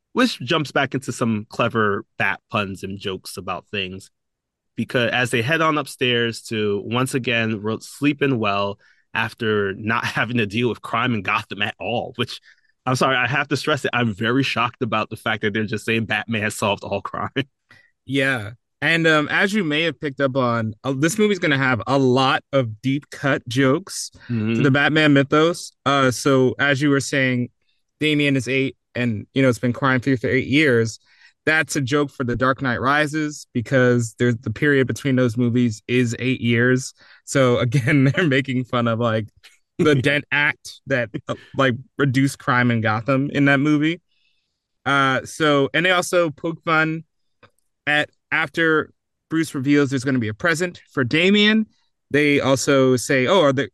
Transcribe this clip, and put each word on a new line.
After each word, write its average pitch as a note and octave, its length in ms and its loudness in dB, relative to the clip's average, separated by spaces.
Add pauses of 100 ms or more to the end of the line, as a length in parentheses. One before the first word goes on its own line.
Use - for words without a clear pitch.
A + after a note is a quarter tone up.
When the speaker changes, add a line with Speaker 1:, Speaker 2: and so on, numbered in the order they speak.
(120)
Speaker 1:
which A#3+ 280 0
jumps D3+ 300 -2
back C#3 240 -2
into C3 180 -6
some A2 360 -2
clever A2 560 0 (140)
Bat G2 220 -2 (100)
puns G2 320 -4
and G2 160 -10
jokes F#2+ 400 -10
about F2+ 300 -10
things. F#2+ 420 -10 (680)
Because A#2+ 360 0
as B2 180 -2
they B2 120 0
head D#3+ 200 0
on D#3 160 0
upstairs A#2+ 640 -2
to G#2 420 -4
once B2 300 -2
again A2+ 480 -2
ro-, A2 180 -4
sleep C#3+ 400 -4
in C3+ 180 0
well G2+ 400 -2 (360)
after G#2+ 600 -2
not A2+ 300 -4
<laughs> - 0 -
having A#2+ 340 -4
to A2 80 0
deal A#2 220 -2
with G#2 140 -6
crime A#2+ 320 -2
in G#2 80 -4
Gotham G#2 400 -4
at - 160 -4
all, F#2+ 380 -6
which, - 220 -6 (460)
I'm C3 120 0
sorry, C3 200 2
I B2 100 0
have C#3+ 220 -2
to D3 80 -2
stress D3 300 -2
it. - 80 -2
I'm A#2+ 180 0
very A2+ 300 0
shocked A#2+ 400 -2
about A2 260 -2
the A2+ 80 -12
fact A2 260 -4
that G#2 120 -2
they're A2 100 0
just G#2 220 -6
saying A2+ 180 0
Batman G#2 460 -4
solved G2+ 340 -4
all G2 160 -4
crime. - 340 -8
<laughs> C#3 100 -2 (640)
Speaker 2:
Yeah. C3 460 -2 (300)
And, E3 240 2
um, D3+ 220 4
as F#3+ 240 0
you G#3+ 100 0
may D3+ 200 0
have E3 180 -2
picked C#3+ 200 -6
up C3 140 2
on, A#2 480 0
uh, C3+ 140 -2
this D#3+ 200 0
movie's G#3 220 2
gonna D#3+ 200 0
have C3+ 280 0
a C3+ 100 2
lot C3 460 2 (100)
of A#2 300 0
deep C3+ 280 -4
cut C#3 360 -2
jokes C3+ 640 0 (140)
Speaker 1:
Mm-hmm. A2+ 300 -2
Speaker 2:
to A2+ 80 0
the C#3+ 100 4
Batman D3+ 400 4
mythos. D3+ 580 2 (160)
Uh, C3+ 240 4
so C3 480 2
as C#3 240 2
you D3 80 2
were C#3 80 4
saying, B2+ 520 -2 (500)
Damien D3 360 2
is B2 120 -2
eight C3+ 280 -2 (200)
and, A#2 380 -4
you C3+ 80 2
know, C3 60 6
it's A#2+ 120 0
been B2 140 -2
crime C3 260 0
free C3+ 160 0
for A#2+ 120 -6
eight A2 200 0
years. A#2+ 500 2 (480)
That's D#3 280 0
a D#3 60 -2
joke C#3+ 300 0
for - 140 -20
The A#2+ 120 -4
Dark B2+ 260 0
Knight A#2+ 180 -2
Rises D3+ 720 -2
because B2 680 2
there's, A#2+ 180 2
the A2+ 140 -8
period C#3 360 2
between C3 300 -2
those B2 200 0
movies A#2+ 520 0
is A#2+ 300 0
eight B2+ 220 -4
years. B2 520 2 (320)
So B2+ 340 2
again, C3 460 2
<laughs> C3+ 100 4
they're F#3 120 2
making C3 380 0
fun A#2+ 240 -2
of, A2+ 100 0
like, A2+ 300 -2 (500)
the D3+ 160 4
Speaker 1:
<laughs> C3 80 0
Speaker 2:
Dent C#3+ 280 0
Act - 560 -2
that, B2 220 -2 (200)
uh, B2 60 -6 (220)
like, C3+ 180 2 (220)
reduced C#3 420 2
crime B2 320 2
in A2+ 120 0
Gotham C3 500 0
in C#3+ 140 2
that C#3 120 4
movie. D3+ 420 0 (840)
Uh, C3+ 400 2
so, C#3+ 500 0
and D#3+ 120 0
they F#3 40 2
also F3 400 2
poke E3 320 -10
fun D#3+ 420 0 (840)
at, D3 240 0 (200)
after D#3+ 640 -2 (380)
Bruce D#3+ 240 -2
reveals C#3+ 360 2
there's C3 140 -4
gonna C3+ 140 0
be A2 100 -2
a G#2+ 60 -6
present E3+ 480 -4 (100)
for C3+ 120 0
Damian, G#3 640 4 (440)
they C#3+ 300 2
also C3 560 2
say, B2+ 320 0
"Oh, F#3 140 4
are C#3 100 4
there C3 220 -2